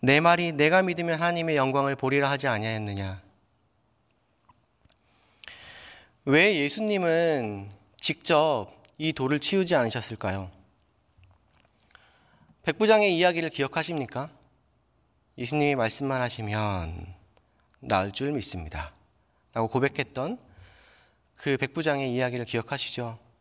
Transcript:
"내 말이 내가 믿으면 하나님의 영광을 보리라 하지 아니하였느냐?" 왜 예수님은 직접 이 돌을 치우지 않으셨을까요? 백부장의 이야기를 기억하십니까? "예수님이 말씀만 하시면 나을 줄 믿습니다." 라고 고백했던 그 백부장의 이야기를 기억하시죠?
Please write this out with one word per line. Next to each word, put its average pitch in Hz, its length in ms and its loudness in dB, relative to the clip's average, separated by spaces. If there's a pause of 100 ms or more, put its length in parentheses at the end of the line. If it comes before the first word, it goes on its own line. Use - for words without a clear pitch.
"내 139 200 6
말이 170 320 4
내가 156 300 4
믿으면 170 380 -2
하나님의 170 360 0
영광을 139 400 2
보리라 135 340 2
하지 139 180 -2
아니하였느냐?" 104 760 -4 (3000)
왜 170 300 6
예수님은 143 1120 0 (260)
직접 151 720 0 (300)
이 156 140 -2
돌을 143 280 0
치우지 185 340 0
않으셨을까요? 110 760 -2 (2250)
백부장의 208 520 4
이야기를 165 320 2
기억하십니까? 147 840 -4 (1080)
"예수님이 143 380 0
말씀만 131 440 0
하시면 101 960 -4 (680)
나을 101 320 0
줄 139 200 -4
믿습니다." 85 600 -6 (600)
라고 113 140 -2
고백했던 135 720 -4 (960)
그 139 200 -2
백부장의 139 560 -2
이야기를 123 320 -2
기억하시죠? 117 720 -4 (220)